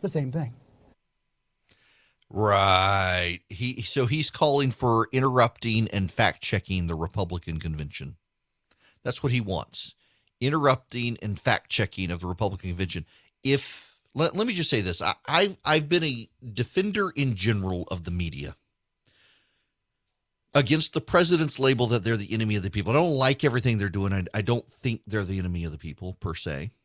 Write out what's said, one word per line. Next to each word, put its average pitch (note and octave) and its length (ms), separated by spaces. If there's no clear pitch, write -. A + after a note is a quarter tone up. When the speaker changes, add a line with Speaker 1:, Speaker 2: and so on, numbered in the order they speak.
Speaker 1:
the G3+ 80
same C#3 220
thing. B2 240
Speaker 2:
Right. F#2+ 1200
He, B2 340
so B2+ 240
he's D3+ 240
calling C#3+ 400
for A2+ 400
interrupting A#2 840
and F#2+ 160
fact-checking F#2 760
the E2+ 80
Republican E2+ 640
convention. D2+ 560
That's B2 220
what B2+ 80
he B2 80
wants. - 560
Interrupting C3 800
and G2+ 160
fact-checking F#2+ 760
of E2+ 80
the F2 80
Republican F#2 420
convention. F2 360
If, - 560
let, D#3 220
let G#3+ 100
me A#3+ 60
just F3 180
say A#2 120
this. F2+ 200
I, - 120
I've, F3+ 380
I've D3+ 240
been E3 160
a A#2+ 240
defender F#3+ 640
in C3+ 180
general F#2+ 560
of F2 140
the E2+ 80
media D#2 420
against D3 400
the D#3 80
president's E3+ 560
label C3 280
that A2+ 160
they're A2+ 140
the G2+ 160
enemy G#2+ 240
of F#2+ 60
the F#2 80
people. F#2+ 200
I A#2+ 40
don't E3 180
like C3+ 320
everything B2 320
they're G2+ 140
doing. G2 240
I, F#2+ 180
I G#2+ 80
don't A#2+ 260
think - 400
they're G#2 160
the F#2+ 160
enemy F2 260
of D#2+ 80
the D2 40
people, F2+ 380
per - 180
se. D#2 380